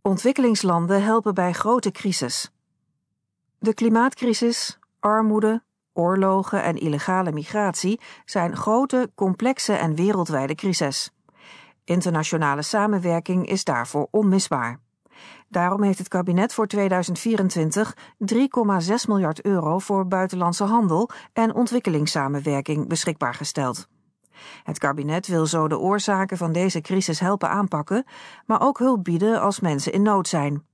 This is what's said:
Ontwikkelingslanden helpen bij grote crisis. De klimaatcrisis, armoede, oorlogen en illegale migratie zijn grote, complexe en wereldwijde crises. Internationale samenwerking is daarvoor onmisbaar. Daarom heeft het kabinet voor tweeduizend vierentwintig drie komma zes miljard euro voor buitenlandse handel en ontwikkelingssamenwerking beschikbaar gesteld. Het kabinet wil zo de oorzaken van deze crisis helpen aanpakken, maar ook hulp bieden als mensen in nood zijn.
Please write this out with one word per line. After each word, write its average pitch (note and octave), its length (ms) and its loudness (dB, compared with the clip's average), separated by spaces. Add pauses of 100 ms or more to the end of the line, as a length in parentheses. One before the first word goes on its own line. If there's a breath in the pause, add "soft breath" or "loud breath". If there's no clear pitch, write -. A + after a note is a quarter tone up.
Ontwikkelingslanden G3 1000 2
helpen A3 300 2
bij F3+ 200 0
grote A3 380 0
crisis. - 600 -4 (1080)
De A3 140 0
klimaatcrisis, A#3 1040 0 (200)
armoede, G#3+ 640 2 (300)
oorlogen F#3+ 720 2
en E3 140 0
illegale E3 540 -2
migratie F#3+ 680 -2 (260 loud breath)
zijn F3 300 -2
grote, B3 600 0
complexe G#3+ 580 0
en D#3+ 220 0
wereldwijde E3 600 0
crises. D#3+ 560 -2 (720 loud breath)
Internationale D#3+ 800 0
samenwerking F3+ 840 0
is F#3+ 160 -2
daarvoor C3+ 480 -2
onmisbaar. F#3 680 0 (680 loud breath)
Daarom F#3 360 0
heeft G3 160 2
het F#3 80 -8
kabinet F#3 460 0
voor G#3+ 140 0
tweeduizend F#3 520 0
vierentwintig G3 800 0 (200 loud breath)
drie A#3 300 2
komma G#3 320 2
zes G3 260 0
miljard F#3 360 0
euro F3 380 0
voor F#3+ 280 0
buitenlandse F#3 560 0
handel G#3 460 2 (240 loud breath)
en A3+ 200 2
ontwikkelingssamenwerking D3+ 1300 0
beschikbaar D#3 460 -2
gesteld. - 580 -6 (720 loud breath)
Het D#3 140 -8
kabinet D3+ 500 -2
wil D#3+ 180 2
zo D#3 220 0
de D3+ 100 0
oorzaken G3 600 0
van E3+ 140 -2
deze F3 300 0
crisis F#3 380 -2
helpen F#3 300 0
aanpakken, G3 560 -2 (400 loud breath)
maar A3 160 0
ook C4+ 160 2
hulp A#3+ 260 2
bieden F#3 380 2
als G3 180 0
mensen D3 340 -2
in G3 80 2
nood G3+ 260 2
zijn. D3 460 -2